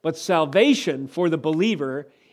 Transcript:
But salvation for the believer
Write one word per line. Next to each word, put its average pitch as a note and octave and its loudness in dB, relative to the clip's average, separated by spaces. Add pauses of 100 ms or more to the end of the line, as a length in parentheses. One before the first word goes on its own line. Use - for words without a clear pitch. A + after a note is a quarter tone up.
But D#3+ -4
salvation E3 2
for E3+ 0
the D#3+ 0
believer D#3 -2 (220)